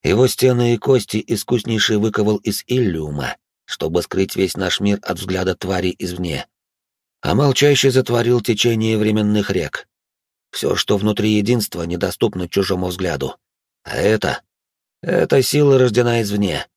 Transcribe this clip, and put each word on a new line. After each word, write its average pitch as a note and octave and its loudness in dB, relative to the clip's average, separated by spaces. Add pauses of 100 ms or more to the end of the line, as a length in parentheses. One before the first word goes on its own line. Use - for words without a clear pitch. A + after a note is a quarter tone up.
Его A2 4
стены A#2+ 2
и A2 -2
кости A2 0
искуснейший A2+ 0
выковал G#2+ 0
из - -4
иллюма, D#2+ -2 (280)
чтобы E2 -2
скрыть - -2
весь F#2+ 0
наш F#2 -2
мир G2+ 0
от E2+ -6
взгляда F#2 -2
твари F#2 -4
извне. F2 -6 (760)
А - 0
молчащий C#3 4
затворил A#2+ 2
течение A2 0
временных G#2 0
рек. E2+ -4 (640)
Все, - -2
что G#2 0
внутри G#2+ 0
единства, G#2 0
недоступно F2+ -2
чужому F#2+ 0
взгляду. F2 -4 (480)
А G#2 -8
это, F#2+ 0 (600)
эта D#3 2
сила C#3+ 4
рождена A#2+ 2
извне. G2+ -2 (100)